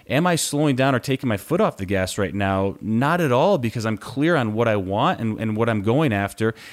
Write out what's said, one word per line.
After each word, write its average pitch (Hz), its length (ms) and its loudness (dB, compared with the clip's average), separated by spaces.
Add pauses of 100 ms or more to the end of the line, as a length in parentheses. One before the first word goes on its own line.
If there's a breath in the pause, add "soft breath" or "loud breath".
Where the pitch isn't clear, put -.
am 151 180 2
I 180 80 2
slowing 147 400 0
down 131 220 2
or - 20 2
taking 135 300 -2
my 107 80 0
foot 165 240 -2
off 190 160 0
the 98 100 -8
gas 95 320 -2
right 92 160 -2
now? 98 460 0
Not 135 400 0
at 156 100 2
all, 165 260 4
because 117 300 -2
I'm 110 120 -2
clear 156 360 0
on 117 180 0
what 117 140 0
I 110 80 4
want 104 460 0
and, 110 200 -2
and 107 160 -2
what 117 120 0
I'm 107 140 0
going 123 300 2
after. 101 440 -2 (160 loud breath)